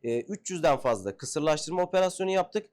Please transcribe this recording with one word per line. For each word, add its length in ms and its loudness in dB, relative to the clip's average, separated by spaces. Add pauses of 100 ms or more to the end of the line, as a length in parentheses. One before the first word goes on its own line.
E, 180 0
üç 300 -10
yüzden 260 4
fazla 400 0
kısırlaştırma 640 -2
operasyonu 480 0
yaptık 420 0